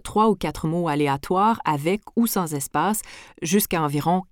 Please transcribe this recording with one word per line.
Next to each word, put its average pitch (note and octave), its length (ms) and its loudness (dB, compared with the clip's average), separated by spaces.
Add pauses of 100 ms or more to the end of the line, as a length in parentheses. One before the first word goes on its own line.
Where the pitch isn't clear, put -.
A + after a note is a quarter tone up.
trois A3 260 2
ou G3+ 60 4
quatre D#3+ 320 -4
mots E3+ 220 0
aléatoires D3 720 0
avec D#3 380 0 (160)
ou A#3 100 2
sans E3+ 260 -2
espace D#3 460 -2 (420)
jusqu'à F3 400 0
environ D3+ 500 0